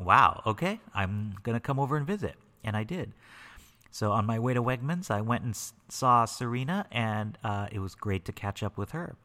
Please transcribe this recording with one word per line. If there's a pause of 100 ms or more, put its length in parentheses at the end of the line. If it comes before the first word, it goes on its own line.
wow,
okay, (140)
I'm
gonna
come
over
and
visit," (280)
and
I
did. (760)
So
on
my
way
to
Wegmans,
I
went
and
s-, (160)
saw
Serena,
and,
uh,
it
was
great
to
catch
up
with
her. (100)